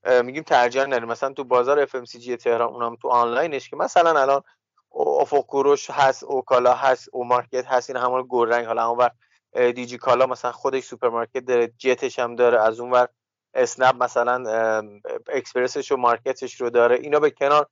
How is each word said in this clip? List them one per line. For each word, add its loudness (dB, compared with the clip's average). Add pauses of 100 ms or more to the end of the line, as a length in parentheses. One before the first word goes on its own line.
اه، 4
می‌گیم -8
ترجیحاً 2
نریم. -4
مثلاً -4
تو -10
بازار 2
اف -2
ام -8
سی -20
جی -8
تهران، -2
اونم -8
تو -8
آنلاینش 0
که -12
مثلاً 2
الان 2 (500)
افق 0
کوروش 0
هست، 0
اوکالا 2
هست، 0
او -6
مارکت -2
هست، -2
این -8
همون -2
گلرنگ، 0
حالا -2
اونور، 2 (420)
اه، 2
دیجی -10
کالا 0
مثلاً -8
خودش -6
سوپرمارکت -4
داره، 0
جتش -2
هم -4
داره، 4
از 2
اونور 2 (460)
اسنپ 0
مثلاً، -2
اه، 0 (460)
اکسپرسش -4
و 2
مارکتش -2
رو -2
داره، 4
اینا 0
به 2
کنار 0